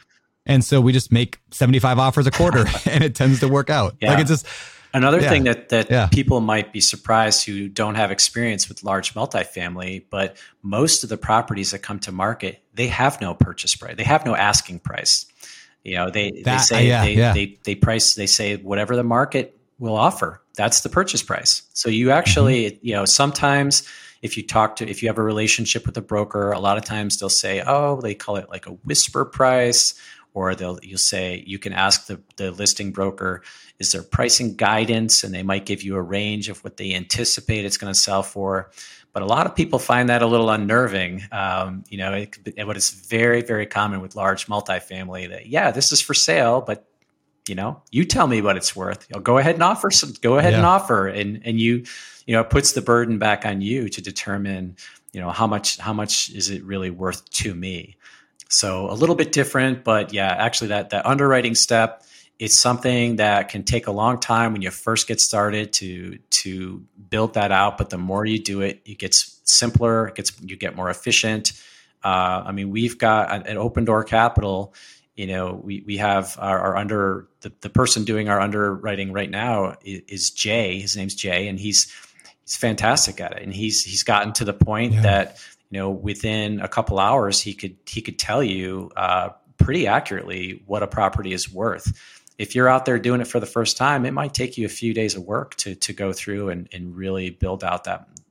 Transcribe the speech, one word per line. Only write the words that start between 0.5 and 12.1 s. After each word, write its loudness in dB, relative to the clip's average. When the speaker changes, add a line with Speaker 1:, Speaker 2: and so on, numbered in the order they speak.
Speaker 1:
so 4
we 6
just 0
make 2
seventy-five 4
offers 4
a 6
quarter 4
Speaker 2:
<laughs> -2
Speaker 1:
<laughs> -10
and 4
it 2
tends 4
to 4
work 2
out. 0
Speaker 2:
Yeah. 2
Speaker 1:
Like, 6
it's 2
just 2
Speaker 2:
Another 6
Speaker 1:
Yeah. 4
Speaker 2:
thing 4
that, 0
that 2
Speaker 1:
Yeah. 4
Speaker 2:
people 4
might 0
be -8
surprised 2
who -6
don't -4
have 2
experience 0
with -16
large -2
multifamily, -6
but -6
most 0
of -12
the -6
properties 0
that -12
come -10
to -10